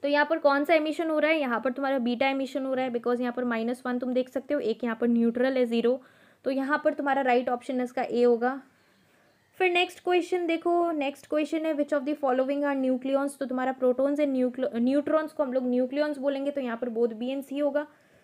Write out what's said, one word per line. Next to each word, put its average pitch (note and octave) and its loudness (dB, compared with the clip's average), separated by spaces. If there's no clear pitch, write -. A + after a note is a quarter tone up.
तो C#4+ 0
यहाँ D4 4
पर D#4+ 2
कौन C#4+ 4
सा E4+ 4
एमिशन D#4 2
हो D#4 2
रहा D4+ 2
है? D#4+ 2
यहाँ A#3+ 0
पर B3+ -2
तुम्हारा C4+ -2
बीटा A#3+ 0
एमिशन C4+ -2
हो C4+ -2
रहा B3+ 0
है, B3+ -4
because A#3+ -2
यहाँ B3 -2
पर B3+ -4
माइनस A#3+ -2
वन B3 -2
तुम B3 -4
देख B3+ 0
सकते - -4
हो, D4 2
एक A3 -2
यहाँ A3+ -2
पर A#3 2
न्यूट्रल A#3+ 2
है B3+ 4
ज़ीरो, A#3 0
तो C4 -2
यहाँ C4+ -2
पर D4+ 2
तुम्हारा C#4 0
राइट B3+ 2
ऑप्शन B3+ -4
इसका B3 -4
ए A#3+ 0
होगा। B3 2
फिर F#4 4
नेक्स्ट F4+ 0
क्वेश्चन F4+ 2
देखो, E4+ 2
नेक्स्ट C#4+ -4
क्वेश्चन D#4 -2
है, D#4+ 0
which C#4+ -2
of C#4+ 0
the D4 -2
following C4 0
are C#4 0
nucleons? C4+ -2
तो C4+ -4
तुम्हारा B3+ -2
protons C4 2
and C#4+ 2
nucleo-, B3+ -2
neutrons D4 0
को - -2
हम B3+ -4
लोग B3+ 0
nucleons C#4 0
बोलेंगे, C#4 -2
तो C#4+ -6
यहाँ A#3 -4
पर B3 -4
both A3+ 0
बी B3 -6
and C#4 -6
सी C#4 -8
होगा। D4 0